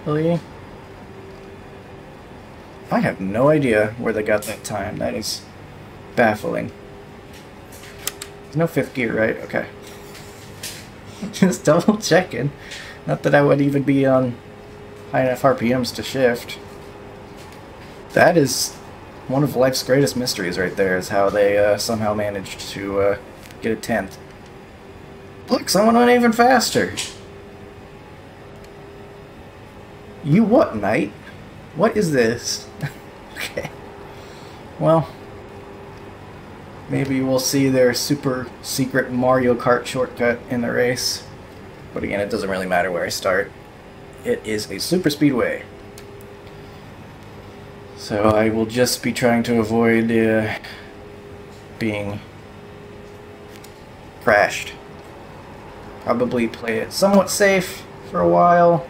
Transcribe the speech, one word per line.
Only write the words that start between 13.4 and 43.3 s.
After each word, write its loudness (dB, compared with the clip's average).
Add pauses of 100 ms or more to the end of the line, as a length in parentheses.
would 6
even 2
be 4
on 4 (760)
high 2
enough 0
R 8
P 2
Ms 0
to -8
shift. 0 (1600)
That 6
is 2 (540)
one 2
of -2
life's 2
greatest 4
mysteries -2
right 0
there, 2
is -4
how 4
they, 4
uh, 6
somehow 0
managed -4 (120)
to, -2
uh, 4 (420)
get 0
a 0
tenth. -2 (1300)
Look, 0
someone 6
went 8
even 6
faster. 4 (3250)
You 6
what, 6
mate? 0 (600)
What 2
is 2
this? 2 (140)
<laughs> -4 (460)
Okay. -8 (1080)
Well, 4 (1800)
maybe 0
we'll 2
see 4
their 6
super 0 (160)
secret 0
Mario 4
Kart 4
shortcut 0 (100)
in -2
the -2
race. 0 (680)
But -4
again, -2
it -2
doesn't -2
really -2
matter 2
where 0
I -2
start. 0 (760)